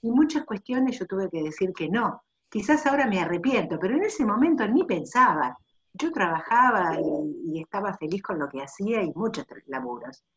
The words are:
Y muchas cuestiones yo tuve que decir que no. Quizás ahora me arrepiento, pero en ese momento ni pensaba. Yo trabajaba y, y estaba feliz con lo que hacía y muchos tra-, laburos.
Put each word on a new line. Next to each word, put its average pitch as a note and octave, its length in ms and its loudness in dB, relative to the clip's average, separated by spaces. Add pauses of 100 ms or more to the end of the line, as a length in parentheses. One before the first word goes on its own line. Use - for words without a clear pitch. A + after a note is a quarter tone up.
Y A#3 60 -2
muchas D4+ 340 2
cuestiones B3 540 -2
yo F3+ 80 -6
tuve F#3+ 240 -4
que E3 140 -4
decir F3+ 280 -2
que D#3 160 -4
no. A3 340 -2 (280)
Quizás D4 360 2
ahora C#4 200 2
me F#3+ 140 0
arrepiento, F3 580 0
pero F#3+ 180 0
en F4 60 2
ese G#4 240 -2
momento B3 400 4
ni C4 180 4
pensaba. E3 720 2 (380)
Yo E4 160 -2
trabajaba G3+ 920 2
y, D3+ 580 -2
y - 40 -6
estaba G3 340 -4
feliz E3+ 260 -4
con F#3 160 -6
lo D3 100 -4
que C3+ 140 -8
hacía G#3 400 -2
y D#3+ 120 -2
muchos E3+ 320 -4
tra-, - 200 -20
laburos. B2 580 -10 (120)